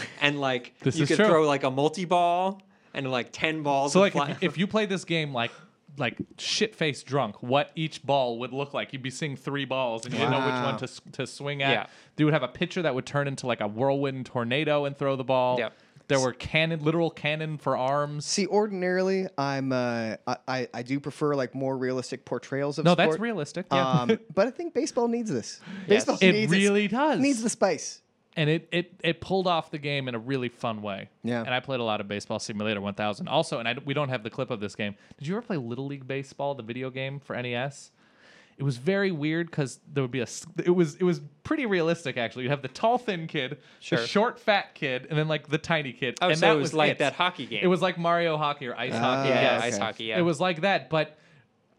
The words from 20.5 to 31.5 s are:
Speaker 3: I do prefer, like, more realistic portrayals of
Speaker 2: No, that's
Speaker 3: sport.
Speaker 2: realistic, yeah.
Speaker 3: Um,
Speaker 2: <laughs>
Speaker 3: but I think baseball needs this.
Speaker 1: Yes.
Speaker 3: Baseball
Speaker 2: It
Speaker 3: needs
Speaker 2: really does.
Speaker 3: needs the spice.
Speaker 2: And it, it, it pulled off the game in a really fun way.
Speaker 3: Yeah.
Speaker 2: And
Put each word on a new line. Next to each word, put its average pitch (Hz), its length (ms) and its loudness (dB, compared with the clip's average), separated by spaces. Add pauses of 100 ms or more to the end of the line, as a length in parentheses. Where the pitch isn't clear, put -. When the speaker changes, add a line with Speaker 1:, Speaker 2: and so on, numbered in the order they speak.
Speaker 3:
I 117 80 -6
do 131 180 -4
prefer, 147 360 -2
like, 127 180 -2
more 135 240 -4
realistic 127 480 -4
portrayals 139 540 -4
of 151 60 0
Speaker 2:
No, 175 100 8
that's 160 140 4
Speaker 3:
sport. 160 100 0
Speaker 2:
realistic, 190 520 -6
yeah. 135 160 4
Speaker 3:
Um, 127 380 2
Speaker 2:
<laughs> - 80 -18
Speaker 3:
but 196 140 4
I - 20 -4
think 339 240 -8
baseball 247 340 0
needs 233 240 -2
this. - 300 -4 (260)
Speaker 1:
Yes. 214 180 6
Speaker 3:
Baseball 262 140 2
Speaker 2:
It 185 120 8
Speaker 3:
needs 208 200 2
Speaker 2:
really 202 360 4
does. 262 320 2
Speaker 3:
needs 262 240 2
the 233 80 0
spice. - 500 -2 (340)
Speaker 2:
And 151 140 2
it, 165 220 0
it, 175 220 -2 (100)
it 165 180 0
pulled 185 240 -2
off 165 240 0
the 165 80 -8
game 143 300 -4
in 120 80 -4
a 113 40 -4
really 123 300 -2
fun 113 320 -6
way. 101 280 -8 (140)
Speaker 3:
Yeah. 117 180 -2
Speaker 2:
And 123 120 -4